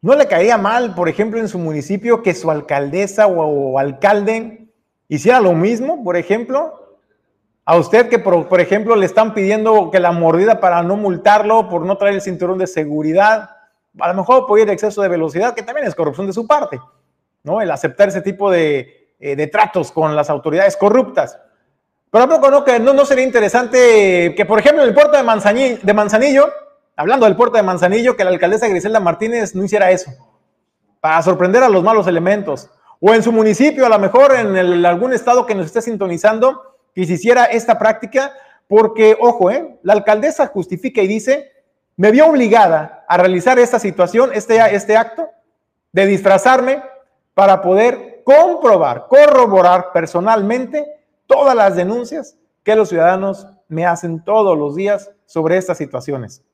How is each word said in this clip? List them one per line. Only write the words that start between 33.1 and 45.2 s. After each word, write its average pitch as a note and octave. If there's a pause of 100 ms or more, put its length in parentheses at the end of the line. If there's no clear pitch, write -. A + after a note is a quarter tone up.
en A3+
su A#3
municipio, B3
a A#3+
lo G#3+
mejor C4
en G#3+
el, F3
algún F3+
estado A#3+
que A#3
nos F3+
esté A3
sintonizando, G#3+ (180)
que F#3
se E3
hiciera A#3+
esta A3+
práctica, A3 (360)
porque, A3
ojo, A#3
¿eh? D4
La F#3+
alcaldesa B3+
justifica G#3
y F#3+
dice, A#3 (440)
"Me F#3+
vio C#4+
obligada G#3
a F3
realizar F#3
esta A#3+
situación, G#3+
este, G#3+ (160)
este G3+
acto, A#3 (640)